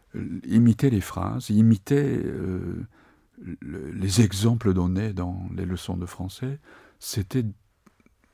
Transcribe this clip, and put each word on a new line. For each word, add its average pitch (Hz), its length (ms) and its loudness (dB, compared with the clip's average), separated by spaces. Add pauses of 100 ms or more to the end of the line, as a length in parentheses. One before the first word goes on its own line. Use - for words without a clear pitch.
(140)
euh, - 300 -8
imiter 120 440 4
les 107 140 2
phrases, 104 480 -6
imiter, 113 760 4
euh, 90 600 -6 (760)
le, 76 300 -12
les 95 320 2
exemples 110 500 2
donnés 92 400 0
dans 92 420 -6
les 90 120 -6
leçons 90 320 -6
de 90 80 -6
français, 127 520 -10 (400)
c'était, - 460 -4 (880)